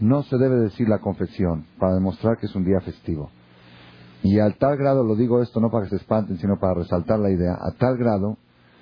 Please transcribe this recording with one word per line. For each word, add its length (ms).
no 220
se 140
debe 200
decir 320
la 100
confesión 680
para 140
demostrar 440
que 100
es 80
un 100
día 160
festivo. 500
Y 160
a 120
tal 260
grado, 260
lo 120
digo 280
esto 160
no 100
para 140
que 80
se 60
espanten, 420
sino 200
para 140
resaltar 460
la 100
idea, 240
a 240
tal 200
grado 400